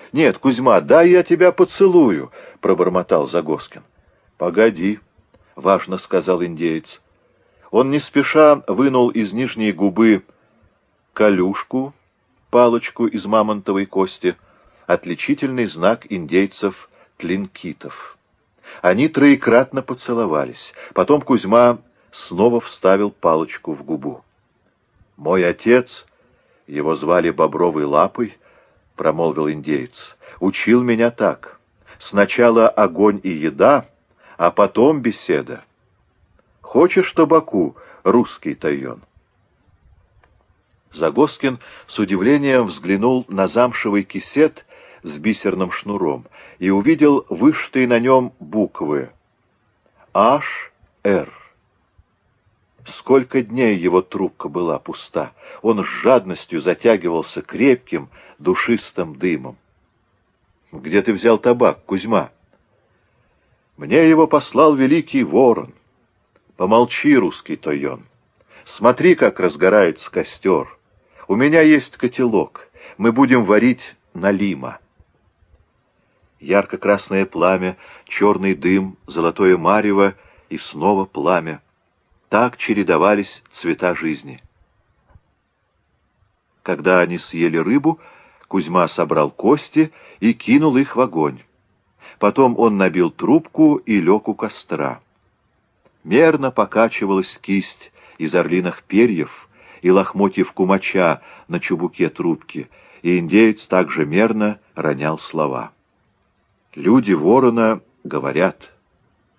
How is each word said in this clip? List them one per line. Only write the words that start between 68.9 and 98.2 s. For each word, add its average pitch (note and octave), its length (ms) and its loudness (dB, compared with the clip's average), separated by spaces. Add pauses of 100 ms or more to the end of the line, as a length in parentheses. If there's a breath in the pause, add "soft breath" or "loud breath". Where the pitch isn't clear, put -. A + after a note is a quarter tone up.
как - 260 0
разгорается F2+ 720 0
костёр. - 680 -4 (500 soft breath)
У F#2+ 80 -2
меня D3 240 4
есть D#3 360 2
котелок. A#2 720 -4 (300 loud breath)
Мы A2 140 2
будем A#3+ 320 4
варить G#2+ 500 0 (180)
налима». F2+ 640 -4 (1600)
Ярко-красное G2 840 -2
пламя, F#2 500 -2 (300 loud breath)
чёрный F#2+ 480 0
дым, F#2+ 420 -2 (100)
золотое E2+ 500 0
марево G2 580 0 (340 soft breath)
и D#2+ 100 -10
снова F#2+ 460 -4
пламя. D#2+ 580 -4 (720)
Так A#2+ 240 0
чередовались G2 920 0
цвета F2 440 -4
жизни. E2 480 -10 (2250)
Когда F2+ 380 0
они F2 180 -2
съели E2 400 -4
рыбу, C#3 420 0 (480 soft breath)
Кузьма F2 400 -2
собрал D#2 420 -2
кости D3+ 600 0 (260 soft breath)
и A2+ 140 0
кинул C3 460 2
их C#3 180 -2
в A2+ 60 2
огонь. D#2 380 -4 (800 loud breath)
Потом A#2+ 400 2
он G#2+ 200 2
набил F2+ 320 0
трубку D#3 680 2
и G#2+ 240 -2
лёг G#2+ 280 0
у G#2+ 60 -4
костра. D2+ 680 -8 (1000)
Мерно C3+ 460 2
покачивалась G2+ 880 -2
кисть - 560 -6 (240 soft breath)
из D#2 180 -6